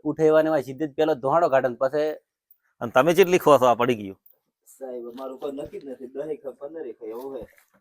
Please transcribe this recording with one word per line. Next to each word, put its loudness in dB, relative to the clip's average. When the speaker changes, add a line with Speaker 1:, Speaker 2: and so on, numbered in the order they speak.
Speaker 1:
ઉઠે 0
એવા 6
ને 0
એવા 0
સીધે -8
જ -12
પેલો 0
ધુમાડો 2
કાઢે 2
ને -4
પછી. -2
Speaker 2:
અને -6
તમે 4
કેટલી 4
ખો 6
છો 4
આ 6
પડી 0
ગયું? -10
Speaker 3:
સાહેબ, -12
અમારું -12
કોઈ -8
નક્કી -12
જ -16
નથી. -14
દસ -10
એક -10
પંદર -12
એક -14
એવો -12
હોય. -12